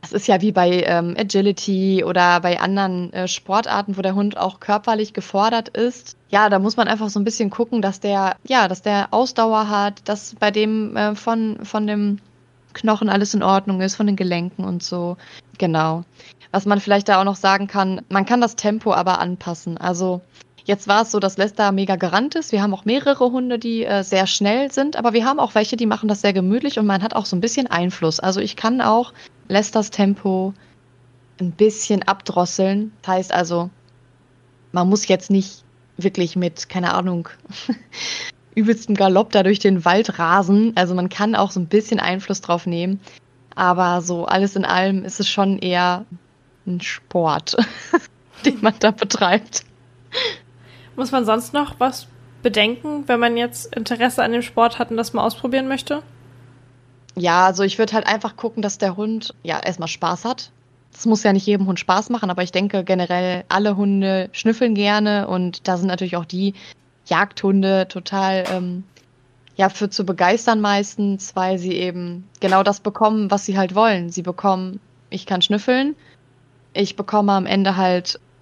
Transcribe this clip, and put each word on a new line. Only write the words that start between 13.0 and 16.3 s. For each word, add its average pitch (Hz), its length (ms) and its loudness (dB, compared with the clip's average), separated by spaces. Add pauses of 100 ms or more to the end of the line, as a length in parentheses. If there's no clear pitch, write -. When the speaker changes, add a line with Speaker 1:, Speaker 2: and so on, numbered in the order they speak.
Speaker 1:
alles 202 240 0
in 208 80 2
Ordnung 196 400 2
ist, 190 140 -2
von 214 100 0
den 202 120 2
Gelenken 180 480 -4
und 180 180 -4
so. 175 340 -6 (400)
Genau. 160 460 0 (480)